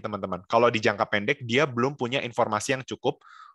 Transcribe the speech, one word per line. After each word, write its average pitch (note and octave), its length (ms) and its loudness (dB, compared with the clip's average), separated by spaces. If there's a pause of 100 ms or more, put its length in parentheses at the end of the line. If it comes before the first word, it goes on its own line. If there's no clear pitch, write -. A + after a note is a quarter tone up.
teman-teman. G2 420 -6
Kalau A#2 240 4
di A#2 140 0
jangka G#2+ 260 2
pendek, G#2+ 380 0
dia B2 180 2
belum C3 320 -2
punya B2+ 240 -2
informasi A#2 560 0
yang C3 80 -10
cukup - 380 -4 (320)